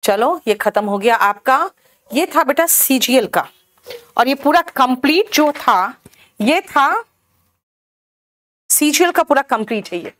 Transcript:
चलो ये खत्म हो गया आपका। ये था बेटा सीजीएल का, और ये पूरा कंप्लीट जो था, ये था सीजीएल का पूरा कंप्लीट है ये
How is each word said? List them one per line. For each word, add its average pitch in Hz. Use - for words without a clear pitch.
चलो 240
ये 208
खत्म 208
हो 202
गया 226
आपका। 262
ये 320
था 320
बेटा 285
सीजीएल 254
का, -
और 247
ये 277
पूरा 294
कंप्लीट 277
जो 294
था, 214
ये 294
था 349
सीजीएल 302
का 349
पूरा 277
कंप्लीट 220
है 180
ये -